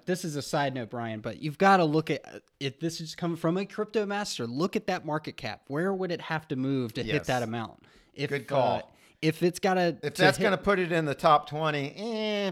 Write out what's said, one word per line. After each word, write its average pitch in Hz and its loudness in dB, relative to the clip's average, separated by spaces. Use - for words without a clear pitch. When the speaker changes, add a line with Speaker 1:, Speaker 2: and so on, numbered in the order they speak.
Speaker 1:
this 180 -4
is 147 -6
a 135 -4
side 143 0
note, 120 -6
Brian, 113 -6
but 110 -8
you've 151 -6
gotta 190 8
look 156 2
at, - -2
uh, - -16
if 139 -6
this 165 -4
is 156 -12
coming 170 -4
from 170 0
a 196 -2
crypto 208 -4
master, 202 -4
look 147 -2
at - -4
that 175 -4
market 151 -4
cap. 107 -8
Where 175 0
would 185 -2
it 156 -4
have 156 -6
to 139 -2
move 131 0
to 123 -4
hit 110 -2
Speaker 2:
Yes. 143 -2
Speaker 1:
that 127 2
amount? 113 -6
If, 143 -6
Speaker 2:
Good 139 -4
call. 120 2
Speaker 1:
uh, - -8
if 156 0
it's 175 2
gotta 180 2
Speaker 2:
If 147 -4
Speaker 1:
to 185 -2
Speaker 2:
that's 190 6
Speaker 1:
hit 190 2
Speaker 2:
gonna 190 4
put 196 2
it 175 -2
in 160 2
the 139 0
top 151 6
twenty, 147 -2
eh, 214 -2